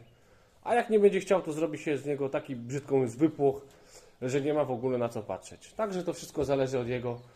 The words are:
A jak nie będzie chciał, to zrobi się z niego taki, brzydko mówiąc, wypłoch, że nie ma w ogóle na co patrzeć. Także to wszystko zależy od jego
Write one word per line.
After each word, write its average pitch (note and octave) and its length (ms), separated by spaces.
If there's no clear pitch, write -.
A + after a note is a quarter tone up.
A A#3 120
jak A#3 140
nie G#3+ 100
będzie F#3+ 200
chciał, F#3 220
to D#3 120
zrobi D#3 240
się C#3+ 200
z B2 80
niego C#3 240
taki, C#3 260
brzydko C3+ 400
mówiąc, B2 200
wypłoch, C#3 460
że B2+ 200
nie D3 120
ma D3+ 120
w B2+ 60
ogóle B2 260
na A#2 120
co A2+ 140
patrzeć. - 500
Także F#3+ 300
to F3 100
wszystko - 320
zależy C3 340
od A#2 80
jego A#2+ 320